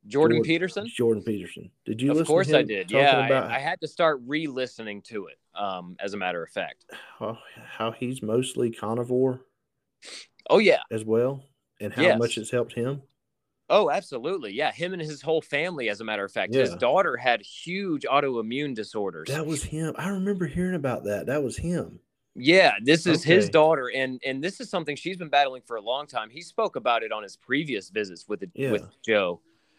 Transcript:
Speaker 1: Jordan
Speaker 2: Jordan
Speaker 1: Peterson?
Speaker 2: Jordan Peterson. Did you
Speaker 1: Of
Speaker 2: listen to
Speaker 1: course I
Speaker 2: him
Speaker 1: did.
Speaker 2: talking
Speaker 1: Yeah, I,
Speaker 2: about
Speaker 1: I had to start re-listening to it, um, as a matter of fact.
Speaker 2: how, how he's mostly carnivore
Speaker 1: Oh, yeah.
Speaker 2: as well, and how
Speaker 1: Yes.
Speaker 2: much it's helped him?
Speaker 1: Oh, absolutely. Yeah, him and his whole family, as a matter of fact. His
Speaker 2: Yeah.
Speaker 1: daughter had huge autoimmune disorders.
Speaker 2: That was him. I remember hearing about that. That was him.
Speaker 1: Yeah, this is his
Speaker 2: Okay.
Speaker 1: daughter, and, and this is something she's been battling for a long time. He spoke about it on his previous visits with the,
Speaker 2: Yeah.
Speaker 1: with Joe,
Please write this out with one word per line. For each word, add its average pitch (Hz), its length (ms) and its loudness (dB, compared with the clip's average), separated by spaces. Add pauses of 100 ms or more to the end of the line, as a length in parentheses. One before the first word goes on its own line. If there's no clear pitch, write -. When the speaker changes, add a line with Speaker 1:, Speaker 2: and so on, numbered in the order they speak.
Speaker 1:
Jordan 120 300 4
Speaker 2:
Jordan 113 60 4
Speaker 1:
Peterson? 175 440 -2
Speaker 2:
Jordan 117 360 2
Peterson. 98 480 -8 (140)
Did 113 160 -6
you 139 100 2
Speaker 1:
Of 151 60 2
Speaker 2:
listen 160 100 2
to 147 40 2
Speaker 1:
course 160 220 4
I 139 80 6
Speaker 2:
him 113 60 -2
Speaker 1:
did. 98 220 -4
Speaker 2:
talking 127 160 4
Speaker 1:
Yeah, 135 120 8
I, 117 80 2
Speaker 2:
about 123 260 2
Speaker 1:
I 123 80 -2
had 165 220 -4
to 160 80 -6
start 156 360 2
re-listening 127 800 -6
to 104 240 -10
it, 67 100 -20 (180)
um, 92 440 -8
as 98 140 -6
a 104 40 -6
matter 90 240 -4
of 82 100 -10
fact. 82 340 -8 (320)
Speaker 2:
how, 113 200 -8 (320)
how 113 220 -4
he's 127 300 -8
mostly 120 500 0
carnivore 123 680 0 (1080)
Speaker 1:
Oh, 170 100 6
yeah. 185 200 6 (100)
Speaker 2:
as 110 140 -4
well, 120 400 0 (380)
and 101 120 -6
how 123 100 -2
Speaker 1:
Yes. 151 160 4
Speaker 2:
much 117 180 0
it's 107 140 -8
helped 120 220 -2
him? 135 280 -4 (720)
Speaker 1:
Oh, 180 200 4
absolutely. 143 640 -6
Yeah, 131 180 0
him 175 220 -6
and 175 80 -8
his 151 200 -10
whole 160 220 0
family, 147 460 -4
as 104 120 -4
a - 20 -12
matter 107 220 -4
of 98 60 -8
fact. 104 240 -2
His 127 160 2
Speaker 2:
Yeah. 87 60 -10
Speaker 1:
daughter 143 400 2
had 120 260 2
huge 175 600 -6
autoimmune 131 680 -2
disorders. 101 540 -6
Speaker 2:
That 147 180 -4
was 156 160 -4
him. 156 340 -4
I 170 140 -6
remember 190 380 -2
hearing 180 260 -2
about 135 300 -2
that. 101 240 -2
That 143 160 0
was 123 120 -4
him. 160 440 -4 (340)
Speaker 1:
Yeah, 156 480 6
this 156 240 4
is 170 180 4
his 180 220 6
Speaker 2:
Okay. - 60 -4
Speaker 1:
daughter, 151 420 6
and, 131 320 -2
and 135 180 -4
this 190 160 -6
is 233 120 -12
something 151 240 -4
she's 185 220 -8
been 170 120 -10
battling 135 380 2
for 120 80 -6
a 107 60 -6
long 131 260 -4
time. 110 240 -6
He 151 100 -16
spoke 185 360 -4
about 117 260 2
it 110 80 -6
on 107 100 -4
his 98 140 -14
previous 131 560 -4
visits 95 360 -6
with 104 120 -4
the, 92 160 -10
Speaker 2:
Yeah. 131 160 -2
Speaker 1:
with 101 140 0 (200)
Joe, 95 340 2 (400)